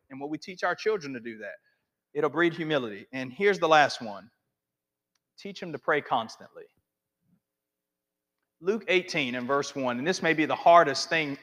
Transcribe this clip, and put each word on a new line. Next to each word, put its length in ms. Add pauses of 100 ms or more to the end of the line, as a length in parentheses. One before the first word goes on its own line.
And 100
will 80
we 100
teach 280
our 100
children 380
to 80
do 160
that? 180 (580)
It'll 160
breed 240
humility. 600
And 180
here's 260
the 120
last 320
one. 280 (1080)
Teach 240
them 100
to 80
pray 220
constantly. 640 (1900)
Luke 300
eighteen 460
and 120
verse 260
one, 240
and 80
this 160
may 120
be 100
the 100
hardest 540
thing 360